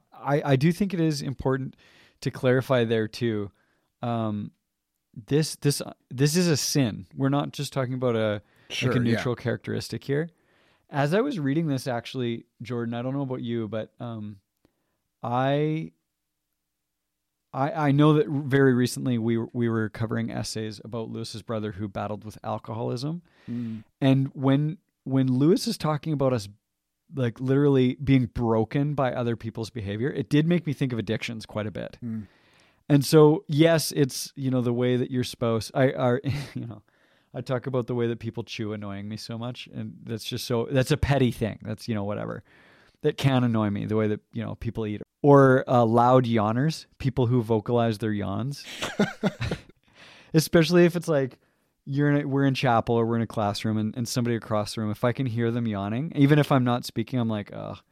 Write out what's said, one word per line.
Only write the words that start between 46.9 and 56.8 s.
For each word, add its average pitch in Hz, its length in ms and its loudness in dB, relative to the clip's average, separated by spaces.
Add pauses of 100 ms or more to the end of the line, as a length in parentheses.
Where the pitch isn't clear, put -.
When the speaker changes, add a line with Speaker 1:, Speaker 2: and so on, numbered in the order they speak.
Speaker 1:
people 127 300 0
who 123 140 2
vocalize 113 580 0
their 110 120 -2
yawns. 104 540 -4 (880)
<laughs> - 800 -14
Especially 170 520 4
if 170 100 2
it's 170 120 -6
like, 139 300 0 (480)
you're 143 260 0
in 143 100 2
a, 143 60 -6
we're 139 180 2
in 139 80 4
chapel 120 420 2
or 117 100 2
we're 117 100 0
in 117 60 0
a 107 60 -2
classroom 107 500 -2
and, 107 200 -4
and 120 100 -4
somebody 117 280 -2
across 107 400 -4
the 117 60 -6
room, 107 100 -2
if - 120 -4
I 123 100 2
can 135 120 -4
hear 117 260 0
them 117 160 -2
yawning, 107 480 -4
even 143 220 6
if 143 140 2
I'm 131 120 4
not 123 220 -2